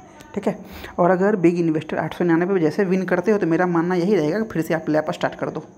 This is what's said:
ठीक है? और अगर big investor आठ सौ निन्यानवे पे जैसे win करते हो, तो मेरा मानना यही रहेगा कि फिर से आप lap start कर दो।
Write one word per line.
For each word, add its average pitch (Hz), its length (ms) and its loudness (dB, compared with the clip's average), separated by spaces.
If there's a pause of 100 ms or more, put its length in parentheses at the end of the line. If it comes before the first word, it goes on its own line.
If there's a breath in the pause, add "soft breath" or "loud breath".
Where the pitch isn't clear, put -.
(340 loud breath)
ठीक 202 140 -2
है? 185 100 -4 (400 loud breath)
और 175 120 4
अगर 196 280 2
big 175 200 4
investor 160 400 -2
आठ 160 160 -4
सौ 185 100 -2
निन्यानवे 175 300 2
पे 185 60 2
जैसे 156 240 2
win 185 200 0
करते 180 280 0
हो, 208 60 2
तो 196 80 0
मेरा 165 220 2
मानना 170 260 0
यही 185 220 2
रहेगा 160 220 0
कि 220 100 -4
फिर 160 140 -4
से 165 120 -2
आप 160 140 -4
lap 151 240 0
start 147 220 -4
कर 143 160 -6
दो। 156 120 -10 (160)